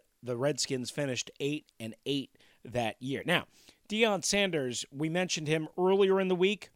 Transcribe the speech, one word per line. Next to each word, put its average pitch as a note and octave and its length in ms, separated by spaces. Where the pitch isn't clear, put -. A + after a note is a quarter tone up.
The A#2+ 140
Redskins C3+ 540
finished C3+ 400
eight D3 260
and A2+ 140
eight C#3 320
that A2+ 360
year. B2+ 260
Now, E3 200
Deion G#3 360
Sanders, E3 680
we D3 160
mentioned E3+ 400
him D#3 200
earlier F#3+ 420
in F#3 80
the F#3 80
week F#3+ 400